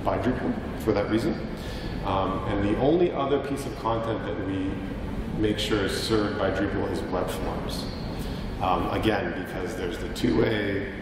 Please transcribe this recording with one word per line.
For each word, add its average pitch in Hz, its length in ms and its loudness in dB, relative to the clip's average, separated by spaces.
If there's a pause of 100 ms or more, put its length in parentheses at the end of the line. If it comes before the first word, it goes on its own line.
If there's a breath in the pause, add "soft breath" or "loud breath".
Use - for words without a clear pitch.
by 95 160 0
Drupal 98 340 0 (280)
for 110 100 2
that 101 180 2
reason. 113 380 2 (580 loud breath)
Um, 95 440 0
and 101 180 0
the 107 120 2
only 165 320 6
other 139 280 2
piece 131 260 -2
of 110 140 -4
content 113 460 0
that 101 220 -4
we 95 240 -2 (680)
make 107 180 2
sure 104 280 2
is 90 140 0
served 104 380 2
by 95 140 2
Drupal 98 400 0
is - 120 0
web - 260 -2
forms. - 560 -2 (760 loud breath)
Um, 90 300 2
again, 95 540 0
because 90 300 -4
there's 87 240 -4
the 90 100 -4
two-way 101 840 2 (100)